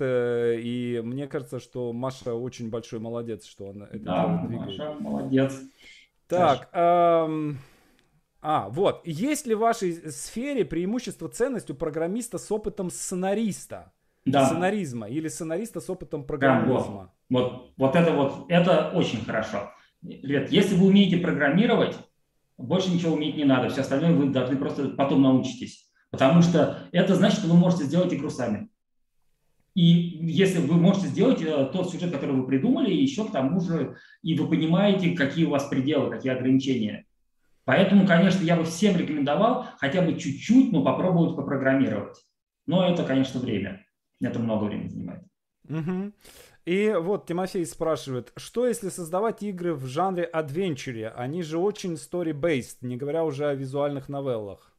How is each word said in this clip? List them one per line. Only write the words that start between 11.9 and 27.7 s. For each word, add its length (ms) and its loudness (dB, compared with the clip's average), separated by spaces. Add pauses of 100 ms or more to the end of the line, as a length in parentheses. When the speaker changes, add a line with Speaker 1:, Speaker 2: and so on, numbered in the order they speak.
Speaker 1:
с 160 -8
опытом 380 -6
сценариста? 1000 -6 (340)
Speaker 2:
Да. 180 4
Speaker 1:
Сценаризма 640 0
или 200 -6
сценариста 520 -8
с 80 -12
опытом 360 -8
Speaker 2:
Прям 420 2
вот. 0 -
Speaker 1:
программизма? 460 -2 (180)
Speaker 2:
Вот, 480 -2
вот 180 2
это 160 4
вот, 380 0
это 440 4
очень 300 0
хорошо. 460 -4 (320)
Ребят, 500 -4
если 220 4
вы 140 6
умеете 280 6
программировать, 800 2 (600)
больше 360 -2
ничего 220 0
уметь 220 -4
не 80 -4
надо. 240 2
Все 120 -4
остальное 340 2
вы 160 2
должны 260 0
просто 340 -4
потом 320 2
научитесь. 680 0 (220)
Потому 280 6
что 380 4 (140)
это 240 4
значит, 240 4
что 80 -2
вы 80 6
можете 260 6